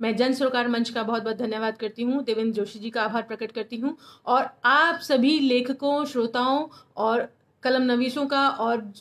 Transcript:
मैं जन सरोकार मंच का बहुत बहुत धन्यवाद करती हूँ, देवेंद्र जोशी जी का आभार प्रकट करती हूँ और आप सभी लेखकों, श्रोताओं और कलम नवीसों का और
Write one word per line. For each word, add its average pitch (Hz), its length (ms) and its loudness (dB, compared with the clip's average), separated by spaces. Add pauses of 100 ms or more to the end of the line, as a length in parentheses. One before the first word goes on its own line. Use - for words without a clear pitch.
मैं 220 140 0
जन 254 160 2
सरोकार 254 360 0
मंच 233 220 0
का 226 120 -4
बहुत 226 200 -2
बहुत 220 140 -4
धन्यवाद 220 420 -4
करती 220 240 -8
हूँ, 262 220 -2
देवेंद्र 220 320 0
जोशी 202 220 -4
जी 220 120 -8
का 226 120 -2
आभार 220 200 -2
प्रकट 220 300 -10
करती 220 240 -8
हूँ 277 220 -4 (280)
और 254 240 2 (140)
आप 311 360 4
सभी 285 400 2
लेखकों, 269 640 0
श्रोताओं 254 640 0 (280)
और 226 380 0 (280)
कलम 254 200 2
नवीसों 254 440 0
का 277 220 2
और 220 520 -2